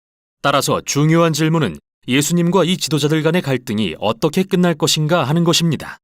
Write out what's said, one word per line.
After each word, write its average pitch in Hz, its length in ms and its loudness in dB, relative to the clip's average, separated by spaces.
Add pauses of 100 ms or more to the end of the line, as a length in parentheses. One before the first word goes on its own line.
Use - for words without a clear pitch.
(440)
따라서 139 420 0
중요한 160 480 2
질문은 156 440 0 (300)
예수님과 170 560 2
이 175 140 0
지도자들 156 440 -2
간의 160 220 0
갈등이 110 560 -4
어떻게 151 420 -2
끝날 180 320 0
것인가 151 500 0
하는 156 200 0
것입니다. 165 600 -2